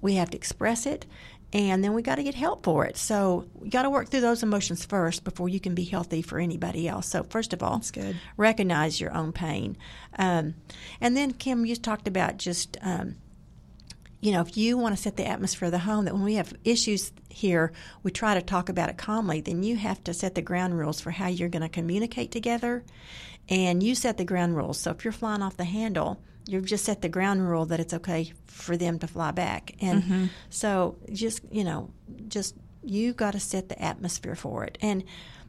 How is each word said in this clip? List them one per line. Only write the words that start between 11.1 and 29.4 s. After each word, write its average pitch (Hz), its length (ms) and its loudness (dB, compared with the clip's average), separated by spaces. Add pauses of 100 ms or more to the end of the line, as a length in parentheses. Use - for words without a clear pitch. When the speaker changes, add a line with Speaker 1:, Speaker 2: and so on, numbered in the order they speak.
Speaker 1:
then, 277 160 4
Kim, 247 340 0
you 233 120 2
talked 214 320 -2
about 185 280 2
just, - 440 -4
um, - 340 -2 (1040)
you 208 140 4
know, 170 80 4
if 170 160 -2
you 233 200 4
wanna 226 200 2
set 208 180 -4
the - 120 -2
atmosphere - 400 -2
of 170 40 2
the 175 80 2
home, 208 260 2
that - 80 0
when 196 100 2
we 208 120 2
have - 180 -2 (120)
issues 220 480 2 (160)
here, 165 420 4 (320)
we 185 80 0
try 214 220 2
to 180 80 4
talk 180 260 0
about 175 220 0
it 175 80 -6
calmly, 208 420 0
then 170 240 -2
you 226 140 2
have 202 280 -2
to 175 80 -2
set 185 220 -2
the 170 60 2
ground 180 360 0
rules 156 220 -2
for - 120 -6
how 180 160 -2
you're 180 200 0
gonna 160 220 -2
communicate 208 640 -2
together. 240 520 -2 (640)
And 185 340 4
you 240 140 4
set 233 220 2
the 185 80 0
ground 175 320 2
rules. - 220 -2
So 165 120 -2
if - 140 -6
you're 226 80 0
flying 214 300 -2
off 190 120 -2
the 175 100 -4
handle, 196 540 0 (280)
you've 190 180 -2
just 202 200 0
set 208 160 0
the 170 80 0
ground 190 400 2
rule 165 160 4
that 165 140 0
it's 165 140 -2
okay 165 380 -2 (140)
for - 320 -4
them 170 220 0
to 170 80 -4
fly 160 240 -2
back. - 500 -2